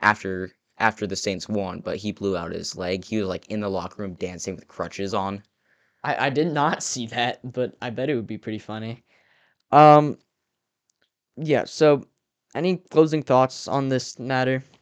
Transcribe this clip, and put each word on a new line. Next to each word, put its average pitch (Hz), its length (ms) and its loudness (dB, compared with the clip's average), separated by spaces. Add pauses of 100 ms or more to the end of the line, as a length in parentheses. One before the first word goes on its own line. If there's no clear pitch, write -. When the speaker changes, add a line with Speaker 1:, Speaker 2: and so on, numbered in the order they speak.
Speaker 1:
after, 95 500 0 (280)
after 107 280 0
the 95 100 -6
Saints 92 320 -6
won, 95 320 -4
but 92 160 -6
he 104 140 -6
blew 98 260 -4
out 85 160 -6
his 85 240 -8
leg? 90 280 -4
He 110 140 -4
was, 98 100 0
like, 87 200 -6
in 107 120 -4
the 104 80 -4
locker 92 340 -6
room 95 120 -8
dancing 90 420 -8
with - 120 -20
crutches 95 460 -8
on. 101 280 -4 (600)
Speaker 2:
I, 123 240 -2
I 143 40 0
did 156 220 0
not 151 300 0
<laughs> - 100 -6
see 120 160 -6
that, 120 320 -4 (120)
but 123 280 -4
I 123 100 -8
bet 127 200 -4
it 139 60 0
would 110 100 -4
be 110 120 -10
pretty 110 200 -8
funny. 110 460 -12 (680)
Um, 151 480 8 (1160)
yeah, 147 280 0
so 147 400 4 (500)
any 180 220 -2
closing 156 460 2
thoughts 131 460 2
on 135 200 -2
this 131 300 -4
matter? 131 440 -2 (200)